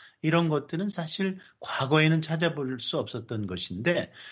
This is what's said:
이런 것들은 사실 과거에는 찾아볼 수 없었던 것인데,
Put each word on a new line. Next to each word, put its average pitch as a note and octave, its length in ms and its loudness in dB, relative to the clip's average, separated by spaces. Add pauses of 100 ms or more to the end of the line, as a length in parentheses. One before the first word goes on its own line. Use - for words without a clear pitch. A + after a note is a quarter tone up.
(220)
이런 E3 280 4
것들은 D#3+ 400 -2
사실 F#3+ 500 -4 (200)
과거에는 D#3 640 4
찾아볼 D3+ 580 -2
수 - 180 -4
없었던 A#2 500 -4
것인데, F#2 640 -2 (200)